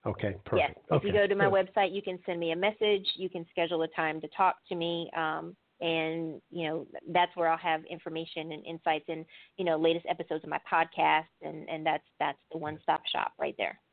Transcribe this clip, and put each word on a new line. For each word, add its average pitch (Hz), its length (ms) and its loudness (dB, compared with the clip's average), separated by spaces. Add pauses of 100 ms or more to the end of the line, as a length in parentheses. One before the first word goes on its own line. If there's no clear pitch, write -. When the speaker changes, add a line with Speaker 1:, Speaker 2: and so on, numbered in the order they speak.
Speaker 1:
Okay, 104 260 -2
Speaker 2:
Yes. 95 140 -10
Speaker 1:
perfect. - 340 2 (120)
Speaker 2:
If 147 140 4
you 202 60 2
Speaker 1:
Okay, 202 80 4
Speaker 2:
go 202 80 6
to 196 100 2
my 196 120 4
Speaker 1:
good. 190 260 2
Speaker 2:
website, 196 180 2
you 202 100 -4
can 185 240 -6
send 170 140 -2
me 165 120 0
a 165 40 0
message. 208 580 2
You 185 140 -4
can 170 220 -6
schedule 170 320 0
a 160 60 0
time 156 320 -2
to 156 160 -10
talk 185 200 4 (120)
to 185 60 -4
me. 170 420 -2
Um, 160 400 -4 (240)
and, 165 600 -2 (100)
you 170 180 -4
know, 156 180 -4 (220)
that's 175 280 2
where 170 120 2
I'll 165 100 2
have 160 280 -2
information 165 680 -8
and 151 120 -10
insights 165 440 -2
and, 160 180 -6 (320)
you 185 60 -2
know, 165 120 4
latest 165 320 2
episodes 160 360 -4
of 151 60 -10
my 151 100 -2 (100)
podcast. 165 560 2 (160)
And, 156 260 -10
and 156 160 -6
that's, 156 200 0 (140)
that's 151 200 -2 (140)
the 160 60 -8
one-stop 156 440 -2 (100)
shop - 260 -2
right 143 200 -2
there. 98 200 -4 (140)